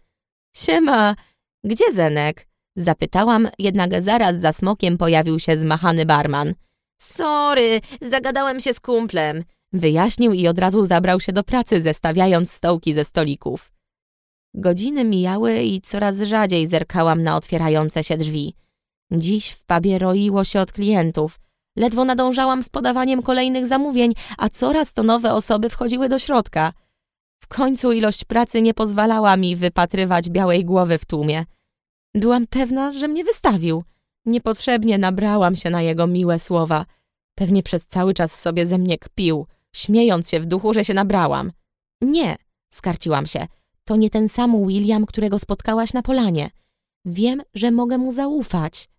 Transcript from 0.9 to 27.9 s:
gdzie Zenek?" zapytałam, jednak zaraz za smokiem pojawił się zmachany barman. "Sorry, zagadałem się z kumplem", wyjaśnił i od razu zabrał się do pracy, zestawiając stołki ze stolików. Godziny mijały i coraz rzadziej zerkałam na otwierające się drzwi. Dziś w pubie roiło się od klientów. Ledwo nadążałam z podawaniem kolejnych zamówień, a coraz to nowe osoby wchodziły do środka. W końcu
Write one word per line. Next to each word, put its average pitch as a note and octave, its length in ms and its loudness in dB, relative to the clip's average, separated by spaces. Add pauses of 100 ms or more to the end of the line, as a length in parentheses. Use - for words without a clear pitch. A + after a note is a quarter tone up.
gdzie A#3 280 2
Zenek?" D3+ 560 0 (280)
zapytałam, F#3+ 720 2 (100)
jednak F#3 440 0
zaraz G#3 340 2
za E3 160 2
smokiem F#3 460 0
pojawił E3 400 2
się D#3+ 180 0
zmachany D#3+ 500 0
barman. D3 480 0 (460)
"Sorry, D4 800 0 (220)
zagadałem C4 580 -2
się A#3 140 0
z - 60 -2
kumplem", E3+ 640 -2 (280)
wyjaśnił F#3 600 2
i F3+ 160 2
od E3+ 100 0
razu F#3+ 260 2
zabrał F#3 360 2
się F#3+ 120 -6
do G3 120 0
pracy, A#3 380 0
zestawiając E3+ 720 2
stołki E3+ 420 0
ze D3 100 0
stolików. - 680 -4 (800)
Godziny G3+ 500 0
mijały G#3+ 580 0
i G3 180 -2
coraz G3+ 400 -2
rzadziej G3+ 460 0
zerkałam E3 560 2
na D#3 140 0
otwierające D#3 680 0
się D#3+ 120 -2
drzwi. D3+ 380 -4 (580)
Dziś F#3 360 -2
w - 160 -16
pubie F3+ 340 0
roiło G3 460 0
się G3 160 0
od F#3 120 -2
klientów. E3 680 -2 (360)
Ledwo A#3 280 0
nadążałam B3+ 580 0
z - 60 -2
podawaniem B3+ 540 -2
kolejnych B3+ 440 -2
zamówień, B3 460 2 (260)
a G#3+ 100 -2
coraz C#4+ 440 0
to A#3 100 -2
nowe A3+ 320 2
osoby G#3+ 360 0
wchodziły B3 380 -2
do C4 100 0
środka. F#3+ 540 -2 (680)
W - 60 -20
końcu C4 440 0